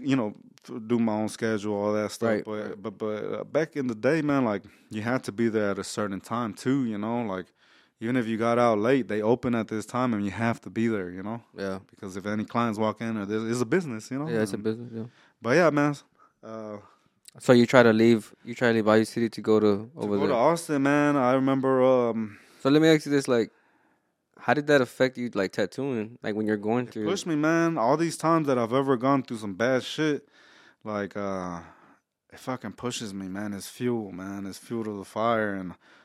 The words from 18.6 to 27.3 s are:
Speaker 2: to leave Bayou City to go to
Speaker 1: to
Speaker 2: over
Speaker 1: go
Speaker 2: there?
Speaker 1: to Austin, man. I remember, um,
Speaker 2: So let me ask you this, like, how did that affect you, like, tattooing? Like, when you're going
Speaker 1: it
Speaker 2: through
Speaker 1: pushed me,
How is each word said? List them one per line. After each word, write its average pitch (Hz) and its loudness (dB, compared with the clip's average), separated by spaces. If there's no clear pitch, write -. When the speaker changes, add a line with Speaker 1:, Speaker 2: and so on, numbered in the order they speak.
Speaker 2:
to 117 4
leave 110 2
Bayou 110 6
City 117 -2
to - -8
go 107 4
to 107 4
Speaker 1:
to 104 2
Speaker 2:
over 104 -2
Speaker 1:
go - 0
Speaker 2:
there? - 0
Speaker 1:
to 139 2
Austin, 147 2
man. 147 2
I 127 4
remember, 135 2
um, 117 2
Speaker 2:
So 135 2
let 151 6
me 160 6
ask 156 6
you 143 -2
this, 139 0
like, 117 2
how - 2
did 147 -2
that 143 6
affect 131 0
you, 120 -4
like, 95 0
tattooing? 117 -4
Like, 110 -4
when 107 -2
you're 107 2
going 113 -2
Speaker 1:
it 117 -18
Speaker 2:
through 110 -6
Speaker 1:
pushed 190 -2
me, 165 -2